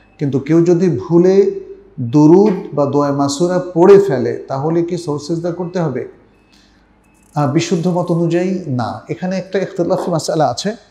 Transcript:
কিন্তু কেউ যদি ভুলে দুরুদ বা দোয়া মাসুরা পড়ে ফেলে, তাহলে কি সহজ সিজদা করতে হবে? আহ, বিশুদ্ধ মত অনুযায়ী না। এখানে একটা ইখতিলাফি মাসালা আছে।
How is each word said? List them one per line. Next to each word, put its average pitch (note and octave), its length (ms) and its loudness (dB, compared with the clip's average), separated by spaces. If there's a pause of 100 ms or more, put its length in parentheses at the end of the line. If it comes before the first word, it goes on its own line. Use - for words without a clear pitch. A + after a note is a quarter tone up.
(200)
কিন্তু C3+ 200 -2
কেউ D#3+ 260 2
যদি F3 240 2
ভুলে F3+ 680 2 (400)
দুরুদ D3+ 760 4
বা C#3+ 100 0
দোয়া C#3+ 260 0
মাসুরা E3+ 500 -2 (120)
পড়ে F#3+ 260 8
ফেলে, A#2+ 480 -2
তাহলে D#3 360 -2
কি F3 140 -4
সহজ D3 240 -6
সিজদা E3+ 300 -6
করতে F3 280 -6
হবে? B2+ 280 -4 (1300)
আহ, D3 160 0
বিশুদ্ধ E3 360 0
মত F3 240 -2
অনুযায়ী F3 560 -2
না। A2 420 -6
এখানে F#3 280 -6
একটা F#3 220 -6
ইখতিলাফি F3+ 520 -4
মাসালা D#3+ 360 -2
আছে। F#3+ 280 -6 (160)